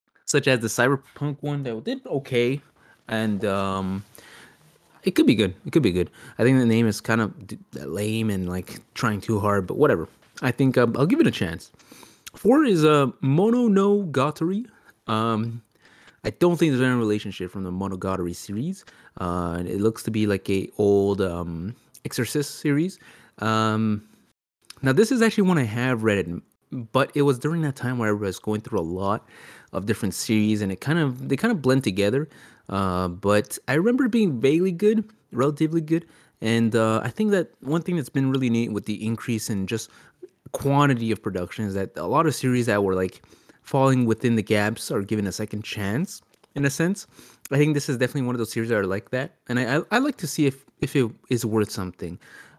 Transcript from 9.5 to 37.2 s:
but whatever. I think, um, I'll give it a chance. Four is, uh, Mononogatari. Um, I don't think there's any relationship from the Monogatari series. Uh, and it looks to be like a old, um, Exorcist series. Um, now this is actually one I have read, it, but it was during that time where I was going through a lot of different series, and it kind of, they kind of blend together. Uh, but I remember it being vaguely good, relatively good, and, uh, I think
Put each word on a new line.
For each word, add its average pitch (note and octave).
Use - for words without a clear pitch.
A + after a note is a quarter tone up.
but -
whatever. A2+
I B2+
think, C3
um, A#2+
I'll C#3
give C#4+
it C#4
a -
chance. F2
Four C4+
is, F3+
uh, D3
Mononogatari. G3
Um, A2+
I -
don't F3
think D#3+
there's B2+
any B2+
relationship G#2
from G2
the F#2
Monogatari F#2
series. B2+
Uh, F2
and F2
it F#2
looks A2+
to -
be G#2+
like G2+
a G2
old, G2+
um, F2
Exorcist -
series. D#3
Um, A2
now C3
this A3
is A#3+
actually A3
one F3+
I C3+
have A#2+
read, G#2+
it, F2
but C3+
it D3
was C#3
during D#3+
that C#3+
time B2
where A2
I G#2+
was G#2
going G#2+
through G#2
a -
lot F#2+
of G2
different G#2
series, G#2+
and G2
it F#2
kind D#3
of, C3+
they C3+
kind A3+
of D#3+
blend C3
together. G#2
Uh, F#2
but G2
I C3
remember A#3+
it A3
being G3
vaguely E3
good, G#3
relatively D3
good, D#3+
and, A2+
uh, A2
I A#2+
think G#3+